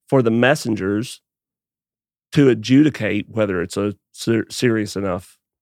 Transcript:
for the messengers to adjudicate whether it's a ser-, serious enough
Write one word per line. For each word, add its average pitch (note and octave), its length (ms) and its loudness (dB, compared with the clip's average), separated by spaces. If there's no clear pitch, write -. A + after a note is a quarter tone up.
for C3+ 140 2
the A2+ 80 2
messengers A2+ 920 -2
to C#3+ 180 6
adjudicate A2+ 760 2
whether G2 340 -2
it's - 140 -8
a G2+ 180 -4
ser-, A2+ 380 -2
serious A2 460 -2
enough F#2+ 420 -6